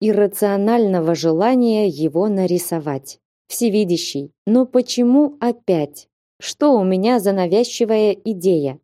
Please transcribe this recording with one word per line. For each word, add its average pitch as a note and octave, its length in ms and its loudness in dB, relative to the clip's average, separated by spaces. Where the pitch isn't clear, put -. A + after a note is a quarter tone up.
иррационального G3+ 1160 0
желания G#3+ 720 0
его D#3 400 -2
нарисовать. F3 920 -4
Всевидящий, F3 840 -2
но A#3+ 220 2
почему B3+ 760 0
опять? F#3+ 680 -2
Что - 360 0
у G3+ 100 2
меня F#3+ 340 2
за G3 140 0
навязчивая G#3+ 800 0
идея? E3+ 720 -2